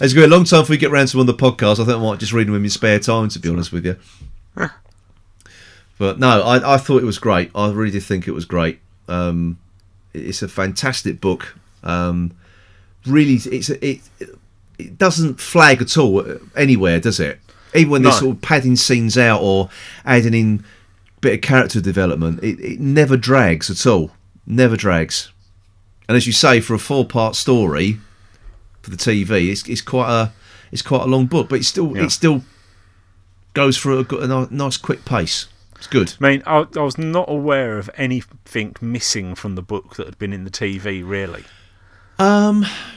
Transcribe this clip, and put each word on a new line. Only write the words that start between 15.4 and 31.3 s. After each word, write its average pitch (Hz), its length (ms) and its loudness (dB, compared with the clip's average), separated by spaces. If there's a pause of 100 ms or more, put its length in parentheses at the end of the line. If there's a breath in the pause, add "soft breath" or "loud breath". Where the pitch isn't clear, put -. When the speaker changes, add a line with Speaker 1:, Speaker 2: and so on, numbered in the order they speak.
Speaker 1:
flag 151 400 4
at - 160 -2
all 107 280 2 (320)
anywhere, 107 420 4
does 90 220 -2
it? 73 180 -4 (360 soft breath)
Even 151 160 6
when 139 120 2
they're 131 100 6
Speaker 2:
No. 113 60 4
Speaker 1:
sort 131 180 0
of - 60 -14
padding 131 320 2
scenes 117 420 0
out 113 260 4
or 95 280 2 (340 loud breath)
adding 117 300 2
in 107 300 0 (540 soft breath)
a - 20 -16
bit 113 140 2
of 113 60 -6
character 127 400 2
development, 85 600 -2
it, 104 160 -4
it - 220 -10
never 139 360 2
drags 113 540 2
at 92 160 -2
all. 90 240 2 (340)
Never 117 320 2
drags. 87 540 -2 (800)
And 117 80 2
as 123 100 2
you 120 60 -4
say, 123 280 4
for 113 140 -4
a 107 60 -2
four-part 123 560 -2
story 104 600 0 (840 soft breath)
for - 80 -18
the 92 60 -14
T 107 280 0
V, 92 280 0
it's, - 160 -8
it's 117 140 -6
quite 123 280 -2
a, 113 220 0 (400 soft breath)
it's - 100 -8
quite - 200 -2
a - 40 -4
long 131 200 2
book, 131 220 -2